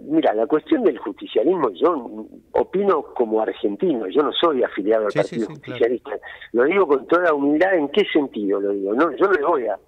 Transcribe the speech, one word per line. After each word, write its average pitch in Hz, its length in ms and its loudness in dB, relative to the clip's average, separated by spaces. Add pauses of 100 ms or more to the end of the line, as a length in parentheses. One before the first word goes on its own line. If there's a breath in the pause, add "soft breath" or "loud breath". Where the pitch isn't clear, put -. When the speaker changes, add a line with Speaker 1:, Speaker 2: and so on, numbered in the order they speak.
Speaker 1:
mira, 139 300 2
la 110 140 2
cuestión 233 360 0
del 147 160 2
justicialismo, 120 720 -2
yo 110 540 -2 (280)
opino 180 500 0 (100)
como 110 280 0
argentino, 110 680 -2
yo 135 160 2
no 127 80 0
soy 147 320 0
afiliado 107 440 0
al 98 40 -2
Speaker 2:
Sí, - 80 -2
sí, 98 40 2
Speaker 1:
Partido 107 240 -4
Speaker 2:
sí, 76 140 -14
claro. 127 180 -10
Speaker 1:
Justicialista. 117 320 0 (420 loud breath)
Lo 120 100 2
digo 180 240 2
con 135 200 0
toda 170 260 2
humildad, 151 420 2
¿en 147 140 0
qué 202 160 0
sentido 104 560 -2
lo 101 80 -2
digo? 101 240 -2
No, 151 220 2
yo 175 100 2
no 202 80 2
le 208 100 0
voy 151 240 0
a 98 100 -4 (100)